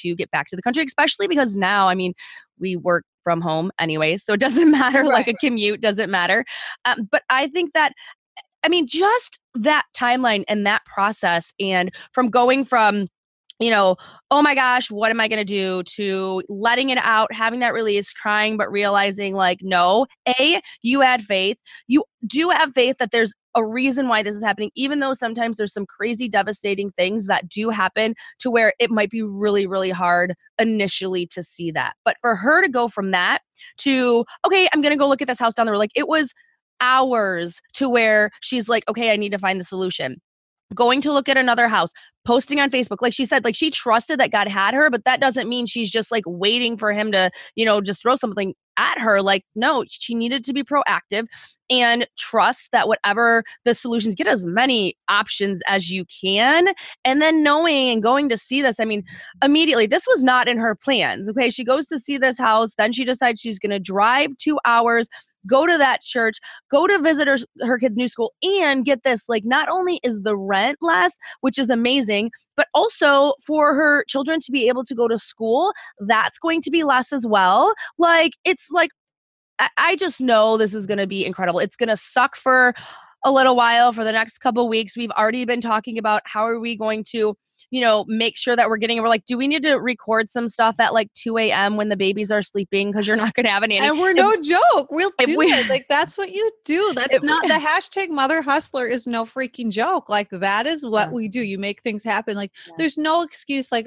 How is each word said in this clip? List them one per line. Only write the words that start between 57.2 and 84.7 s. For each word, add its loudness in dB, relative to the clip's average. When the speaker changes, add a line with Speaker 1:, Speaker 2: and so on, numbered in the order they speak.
Speaker 1:
then 4
knowing 2
and -2
going 2
to -2
see -4
this, 0
I -2
mean, -4
immediately, 4
this 0
was 4
not 4
in 0
her 0
plans. -2
Okay, 0
she -6
goes 0
to -6
see -6
this 0
house, 2
then 0
she -4
decides 0
she's -8
gonna -4
drive 0
two -2
hours, 2
go 4
to 4
that 2
church, -2
go 4
to 4
visit 2
her, 4
her 0
kid's 0
new 0
school, -4
and 0
get 0
this, 0
like, -2
not 0
only -2
is -4
the -2
rent -2
less, 0
which -2
is 0
amazing, 0
but 0
also 2
for 2
her 2
children -2
to -10
be 0
able 0
to -10
go 0
to -2
school, -2
that's 0
going -2
to -6
be 0
less 0
as -4
well. 4
Like, 4
it's -2
like, 0
I, 0
I 2
just -4
know 4
this 0
is -8
gonna -2
be -4
incredible. -2
It's -4
gonna 0
suck -2
for 4
a 4
little 6
while, 4
for -6
the 0
next -2
couple 0
weeks. -2